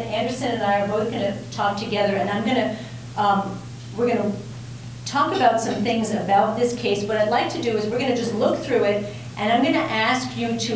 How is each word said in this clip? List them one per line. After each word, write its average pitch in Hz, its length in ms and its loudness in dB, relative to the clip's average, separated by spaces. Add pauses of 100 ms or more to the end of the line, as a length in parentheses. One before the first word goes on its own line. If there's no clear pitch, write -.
Anderson 247 400 -2
and 226 160 -2
I 202 180 4
are 202 60 0
both 220 240 0
gonna - 260 -2 (140)
talk 208 260 0
together, 202 380 0
and 190 140 0
I'm 214 160 -2
gonna, 254 320 2 (380)
um, 202 460 2 (340)
we're 240 120 2
gonna 208 240 0 (720)
talk 302 300 0
about 233 260 4
some - 220 -2
things 226 280 0
about 202 460 2
this 240 180 2
case. 202 280 0
What 214 140 -2
I'd 214 120 2
like 269 220 2
to - 100 -4
do 226 160 0
is 208 80 0
we're 214 140 -2
gonna 254 180 0
just 226 160 -2
look - 260 2
through 240 260 2
it, 208 280 0 (240)
and 208 140 0
I'm 247 120 4
gonna 330 140 2
ask 233 580 0
you 233 220 -2
to - 180 -2